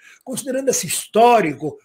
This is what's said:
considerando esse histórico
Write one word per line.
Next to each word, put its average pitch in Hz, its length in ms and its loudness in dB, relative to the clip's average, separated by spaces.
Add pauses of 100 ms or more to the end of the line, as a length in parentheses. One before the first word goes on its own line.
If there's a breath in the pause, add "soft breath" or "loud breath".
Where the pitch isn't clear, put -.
(220 loud breath)
considerando 262 460 -6
esse 196 180 -2
histórico 180 1000 0